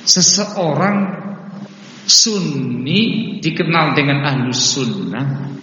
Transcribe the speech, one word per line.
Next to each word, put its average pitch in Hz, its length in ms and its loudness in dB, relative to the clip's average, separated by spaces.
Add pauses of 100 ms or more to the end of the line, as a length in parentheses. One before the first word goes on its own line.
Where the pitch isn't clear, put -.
seseorang 190 1200 2 (800)
Sunni 160 1400 0
dikenal 156 480 2
dengan 139 320 2
ahlu 123 320 0
sunnah 110 960 -2 (120)